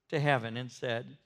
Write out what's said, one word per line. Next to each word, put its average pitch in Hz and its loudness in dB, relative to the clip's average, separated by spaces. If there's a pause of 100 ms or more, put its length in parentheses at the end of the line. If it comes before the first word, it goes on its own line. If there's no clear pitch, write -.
(100)
to 156 0
heaven, 123 2
and 127 -8
said 131 -4